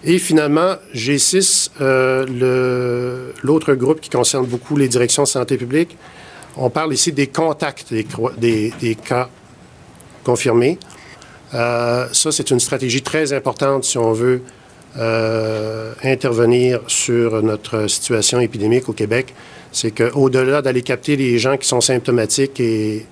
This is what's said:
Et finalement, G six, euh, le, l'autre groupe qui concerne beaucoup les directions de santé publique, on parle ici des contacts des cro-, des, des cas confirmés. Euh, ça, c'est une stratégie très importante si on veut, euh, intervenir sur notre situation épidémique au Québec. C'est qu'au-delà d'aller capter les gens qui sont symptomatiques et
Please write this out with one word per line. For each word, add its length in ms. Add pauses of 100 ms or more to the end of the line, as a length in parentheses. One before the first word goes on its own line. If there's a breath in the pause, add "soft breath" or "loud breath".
Et 140
finalement, 560 (180)
G 240
six, 540 (100)
euh, 460
le, 1120
l'autre 320
groupe 280
qui 80
concerne 360
beaucoup 320
les 100
directions 360
de 60
santé 280
publique, 400 (580 loud breath)
on 140
parle 240
ici 180
des 160
contacts 680
des 100
cro-, 340
des, 420
des 160
cas 340 (920)
confirmés. 560 (760 loud breath)
Euh, 600
ça, 180
c'est 200
une 100
stratégie 400
très 320
importante 500
si 140
on 160
veut, 280 (560 loud breath)
euh, 960 (100)
intervenir 840
sur 540
notre 460
situation 520
épidémique 500
au 40
Québec. 400 (380 loud breath)
C'est 200
qu'au-delà 680
d'aller 220
capter 320
les 240
gens 180
qui 100
sont 140
symptomatiques 800
et 520